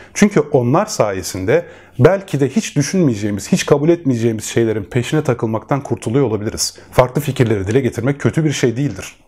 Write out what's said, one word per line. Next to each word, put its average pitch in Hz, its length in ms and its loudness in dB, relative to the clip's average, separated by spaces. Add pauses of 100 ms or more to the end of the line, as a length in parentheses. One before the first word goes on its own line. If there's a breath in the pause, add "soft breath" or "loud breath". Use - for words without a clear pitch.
(140)
Çünkü 202 260 4
onlar 139 460 2
sayesinde 101 800 -2 (320 loud breath)
belki 165 420 2
de 139 80 2
hiç - 280 -4
düşünmeyeceğimiz, 113 760 0
hiç 185 140 0
kabul 147 220 4
etmeyeceğimiz 120 560 0
şeylerin 110 400 0
peşine 151 400 -2
takılmaktan 117 580 -2
kurtuluyor 120 440 -2
olabiliriz. 107 520 -4 (120 loud breath)
Farklı 127 300 2
fikirleri 110 460 0
dile 110 140 2
getirmek 123 400 -2
kötü 151 240 0
bir 151 80 0
şey 120 240 0
değildir. 117 400 -6 (120)